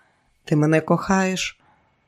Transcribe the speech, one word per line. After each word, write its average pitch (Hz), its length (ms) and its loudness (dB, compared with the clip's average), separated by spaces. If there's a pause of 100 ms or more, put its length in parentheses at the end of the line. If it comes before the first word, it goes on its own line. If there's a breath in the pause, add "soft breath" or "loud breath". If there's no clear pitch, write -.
(460)
Ти 160 100 -2
мене 156 260 2
кохаєш?» 185 800 -2 (480)